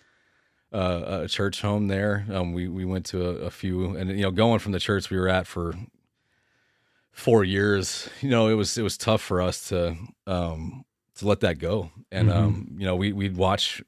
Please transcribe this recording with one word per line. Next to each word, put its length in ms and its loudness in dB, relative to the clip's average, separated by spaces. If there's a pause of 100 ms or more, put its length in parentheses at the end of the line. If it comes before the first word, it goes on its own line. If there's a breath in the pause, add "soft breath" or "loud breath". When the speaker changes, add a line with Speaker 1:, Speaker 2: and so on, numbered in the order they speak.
(720)
Speaker 1:
uh, 500 -2
a 40 -6
church 340 -2
home 280 0
there. 420 0
Um, 220 -2
we, 160 -4
we 160 -6
went 220 -4
to 200 -4
a, 40 -2 (160)
a 40 -6
few, 460 -2
and, 120 -4
you 120 -2
know, 100 2
going 280 4
from 120 -4
the 80 -2
church 300 0
we 100 -2
were 80 2
at 180 2
for 280 -6 (1400)
four 320 6
years, 640 2 (120)
you 80 -2
know, 180 6
it 60 4
was, 240 0
it 60 -2
was 140 -2
tough 240 2
for 200 0
us 280 -2
to, 260 0 (320)
um, 580 -4 (300)
to 120 -4
let 140 4
that 180 0
go. 320 -4 (200)
And, 180 4
Speaker 2:
Mm-hmm. 100 4
Speaker 1:
um, 380 0
you 80 -6
know, 100 2
we, 160 0
we'd 240 -2
watch 520 0